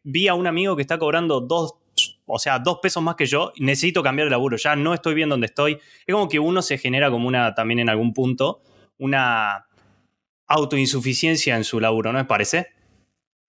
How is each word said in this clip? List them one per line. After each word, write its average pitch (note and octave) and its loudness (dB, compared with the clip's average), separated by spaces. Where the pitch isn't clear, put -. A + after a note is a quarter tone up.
vi E3+ 0
a F3+ 2
un F3+ -2
amigo F3 0
que C#3+ 0
está E3 -2
cobrando D#3+ 0
dos D#3+ -2
o A#2 -2
sea, C3+ -2
dos E3 -2
pesos F3+ -2
más E3 -2
que D3 0
yo, C#3+ -2
necesito D3 0
cambiar C#3 0
de C#3+ 0
laburo, B2 0
ya D3+ 2
no D#3 0
estoy E3 -2
bien D#3 0
donde B2 0
estoy. D3 0
Es F3+ -4
como G3+ 2
que D3+ 0
uno E3+ 2
se C#3 -2
genera C3+ 0
como A#2+ 0
una, B2 2
también A2+ 0
en A#2 0
algún A2+ 2
punto, C3 0
una A#2+ 0
autoinsuficiencia C#3 0
en A2 0
su A2+ -4
laburo, A2+ 0
¿no C3 -2
les C3 -2
parece? A2 0